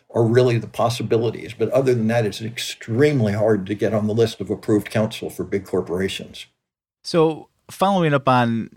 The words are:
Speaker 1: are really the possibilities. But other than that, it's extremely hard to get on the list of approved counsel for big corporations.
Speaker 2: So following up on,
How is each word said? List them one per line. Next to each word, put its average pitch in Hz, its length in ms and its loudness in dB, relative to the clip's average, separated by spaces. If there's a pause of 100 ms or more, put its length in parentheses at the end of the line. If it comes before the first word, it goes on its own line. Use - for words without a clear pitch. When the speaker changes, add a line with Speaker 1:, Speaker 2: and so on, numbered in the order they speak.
(140)
Speaker 1:
are 117 100 4
really 120 340 4
the 117 100 -6
possibilities. 110 840 -2
But - 180 -2
other 127 240 2
than 113 140 0
that, 117 180 2
it's 98 140 -6
extremely 117 920 0
hard 104 340 2
to 98 80 -4
get 101 180 -2
on 107 140 0
the 107 80 0
list 113 260 0
of 95 100 -8
approved 104 380 0
counsel 107 420 -4
for - 140 -8
big 95 200 -4
corporations. - 800 -4 (580)
Speaker 2:
So 160 440 0 (220)
following 190 420 2
up 135 160 2
on, 117 480 2